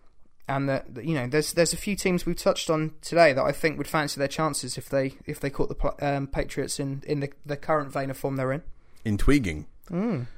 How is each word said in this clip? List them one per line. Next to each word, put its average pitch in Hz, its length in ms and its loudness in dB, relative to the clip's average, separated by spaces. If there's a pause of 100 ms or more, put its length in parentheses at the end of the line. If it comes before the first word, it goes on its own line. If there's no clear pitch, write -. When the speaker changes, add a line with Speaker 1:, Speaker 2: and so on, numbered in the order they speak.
(480)
Speaker 1:
And 139 220 0
that, - 260 -2
that, 110 80 -10
you 160 100 -2
know, 127 140 0
there's, 147 260 0
there's 170 200 4
a 170 40 -4
few 202 200 -2
teams 180 280 2
we've 170 120 0
touched - 320 2
on 156 320 0
today 160 320 6
that 131 100 2
I 143 80 2
think 143 260 0
would 139 100 -4
fancy 151 300 0
their 139 120 2
chances 139 480 -2
if 123 100 -12
they, 139 280 0 (100)
if 147 160 -8
they 139 80 -2
caught - 180 0
the - 80 -8
pl-, - 260 0
um, 143 260 0
Patriots - 520 -4
in, 139 260 -6
in 147 140 0
the, 139 120 -4 (140)
the 143 120 -4
current 143 340 0
vein 139 180 -2
of 135 80 -6
form 135 200 -2
they're 131 160 0
in. 156 80 -4 (420)
Speaker 2:
Intriguing. 104 600 4 (240)
Speaker 1:
Mm. 175 380 -2 (100)